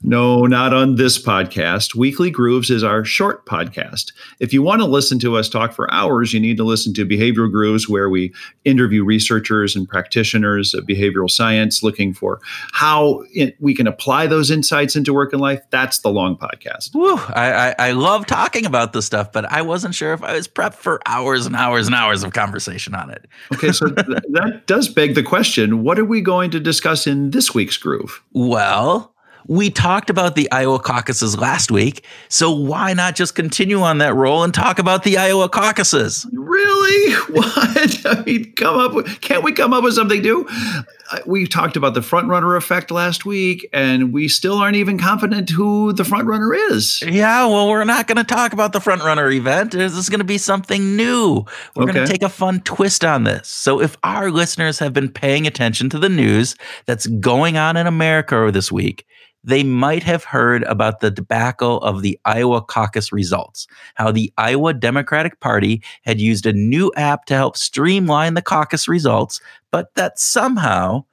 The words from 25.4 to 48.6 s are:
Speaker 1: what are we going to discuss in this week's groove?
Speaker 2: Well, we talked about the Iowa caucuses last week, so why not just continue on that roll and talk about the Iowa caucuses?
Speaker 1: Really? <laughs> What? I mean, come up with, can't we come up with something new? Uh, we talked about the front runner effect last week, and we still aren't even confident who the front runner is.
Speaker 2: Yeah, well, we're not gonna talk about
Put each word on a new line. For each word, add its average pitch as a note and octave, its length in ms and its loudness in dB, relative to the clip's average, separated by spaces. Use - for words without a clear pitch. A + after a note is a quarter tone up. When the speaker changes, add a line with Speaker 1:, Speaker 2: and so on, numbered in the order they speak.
Speaker 1:
what F3 160 2
are A3 60 2
we A3 160 0
going F3+ 300 0
to D#3+ 80 -2
discuss D#3 460 0
in C#3 260 0
this - 220 0
week's G#2+ 240 0
groove? - 540 -6
Speaker 2:
Well, A#2+ 800 0
we F#3+ 240 2
talked F3+ 400 0
about F3 240 0
the D3 160 2
Iowa C3 280 2
caucuses A#2+ 580 -2
last - 340 -2
week, G#2 340 0
so E3 220 2
why D#3 420 -2
not F3+ 220 0
just F3 180 -2
continue F#3+ 480 -2
on E3 160 2
that D3 160 2
roll C3+ 300 2
and E3+ 100 0
talk - 240 2
about F#3 260 2
the G3+ 140 2
Iowa F#3+ 320 2
caucuses? G3+ 840 0
Speaker 1:
Really? G4 840 2
<laughs> - 0 -
What? - 720 0
I A3+ 200 0
mean, A#3 280 -2
come E3 240 0
up B3+ 160 0
with, G#3 280 -4
can't - 220 -2
we D4+ 100 0
come - 200 2
up B3 100 2
with A#3+ 120 2
something G#3 260 2
new? B3 280 0
Uh, A3 760 -8
we F#3 220 -2
talked E3 300 -2
about C3+ 160 0
the A#2 80 -2
front E3+ 260 0
runner F3 300 2
effect E3+ 340 -4
last F3 340 -2
week, F#3+ 480 -2
and C3 400 2
we D3 140 -2
still F#3+ 300 0
aren't G3+ 180 2
even G3+ 240 0
confident G3+ 500 0
who G#3 440 0
the F#3 100 -2
front G#3+ 240 0
runner A3 260 0
is. F4+ 500 0
Speaker 2:
Yeah, G#3+ 420 2
well, G#3 240 2
we're G#3+ 160 2
not A#3 220 0
gonna A3+ 180 0
talk A#3+ 280 0
about G#3 200 0